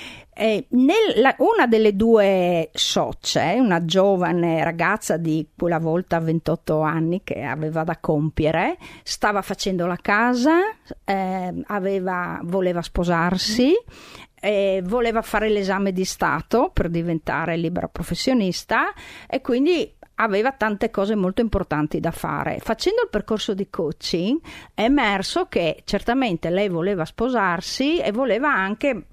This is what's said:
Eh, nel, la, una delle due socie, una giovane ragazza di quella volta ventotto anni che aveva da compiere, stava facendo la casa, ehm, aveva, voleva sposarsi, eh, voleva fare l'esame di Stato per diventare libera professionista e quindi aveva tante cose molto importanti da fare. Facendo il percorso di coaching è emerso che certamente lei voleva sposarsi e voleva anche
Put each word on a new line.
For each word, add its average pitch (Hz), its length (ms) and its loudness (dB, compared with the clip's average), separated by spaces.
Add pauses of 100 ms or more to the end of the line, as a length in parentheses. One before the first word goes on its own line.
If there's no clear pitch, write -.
(360)
Eh, - 340 0
nel, 294 520 4
la, 269 160 4
una 392 300 4
delle 220 280 4
due 190 760 4
socie, 151 880 -2
una 175 260 2
giovane 170 800 2
ragazza 170 520 -2
di 160 400 -2
quella 175 220 0
volta 165 420 0
ventotto 160 640 -2
anni 160 420 0
che - 200 -6
aveva 156 400 -4
da 165 160 -4
compiere, 160 800 0 (260)
stava 202 400 -2
facendo 185 420 -4
la 175 160 -4
casa, 247 560 2 (460)
ehm, 185 640 -4
aveva, 185 800 -4
voleva 175 360 0
sposarsi, 180 920 2 (680)
eh, 196 420 2
voleva 226 380 0
fare 220 280 -2
l'esame 196 440 0
di 185 100 -2
Stato 180 680 0
per - 160 0
diventare 165 640 -2
libera 170 320 -2
professionista 226 1040 -2 (360)
e - 120 -4
quindi 277 540 0 (240)
aveva 220 340 2
tante 214 400 -2
cose 208 240 0
molto 190 260 0
importanti 165 580 -2
da 165 120 -2
fare. 151 500 -6
Facendo 403 400 -2
il 440 80 -2
percorso 208 460 -4
di 190 160 -6
coaching 180 680 -2 (360)
è 208 80 0
emerso 240 640 0
che 170 380 -2
certamente 208 640 -2
lei 196 180 0
voleva 175 340 -2
sposarsi 233 920 -2
e 220 140 -2
voleva 254 420 0
anche 208 600 -2